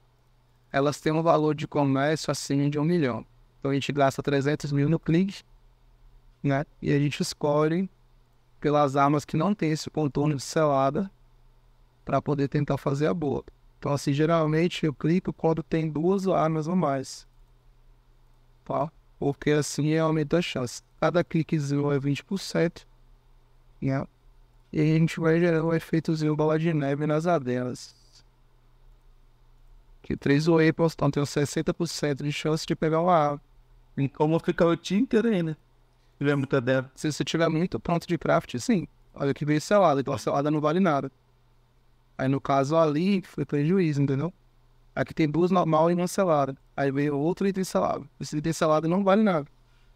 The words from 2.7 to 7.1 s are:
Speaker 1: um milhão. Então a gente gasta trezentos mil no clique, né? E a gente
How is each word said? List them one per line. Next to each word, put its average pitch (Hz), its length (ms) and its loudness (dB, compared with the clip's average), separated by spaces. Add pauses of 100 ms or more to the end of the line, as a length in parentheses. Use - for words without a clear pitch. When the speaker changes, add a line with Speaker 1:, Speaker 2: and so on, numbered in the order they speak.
Speaker 1:
um 147 60 0
milhão. 147 400 0 (340)
Então 139 120 -4
a - 20 -2
gente 139 180 -4
gasta 139 320 0
trezentos 143 480 -2
mil 143 160 2
no 160 100 2
clique, 185 460 0 (960)
né? 139 240 -2 (160)
E 156 120 0
a 143 40 2
gente 143 240 -2